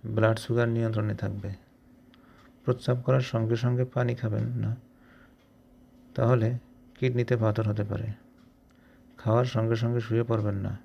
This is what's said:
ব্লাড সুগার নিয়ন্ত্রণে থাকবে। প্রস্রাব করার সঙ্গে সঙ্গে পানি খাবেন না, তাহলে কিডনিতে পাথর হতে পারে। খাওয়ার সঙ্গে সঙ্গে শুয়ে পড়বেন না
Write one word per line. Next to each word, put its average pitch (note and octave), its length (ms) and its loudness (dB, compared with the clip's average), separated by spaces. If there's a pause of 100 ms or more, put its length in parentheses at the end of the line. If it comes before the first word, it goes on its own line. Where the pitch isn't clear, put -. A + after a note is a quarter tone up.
(140)
ব্লাড A2 300 4
সুগার A#2 320 0
নিয়ন্ত্রণে A2 460 0
থাকবে। G2+ 280 -6 (1120)
প্রস্রাব B2+ 440 0
করার C3 260 2
সঙ্গে A#2 240 0
সঙ্গে B2 280 0 (100)
পানি B2 200 0
খাবেন A2 300 -2 (180)
না, G#2+ 80 0 (1500)
তাহলে A#2 320 4 (480)
কিডনিতে B2 400 0
পাথর A2 340 2
হতে G#2 200 -2
পারে। G#2 180 -4 (1080)
খাওয়ার A#2+ 360 2
সঙ্গে A2+ 280 2
সঙ্গে A#2 180 0
শুয়ে A2+ 300 0
পড়বেন G#2 340 0
না G2+ 80 -4 (120)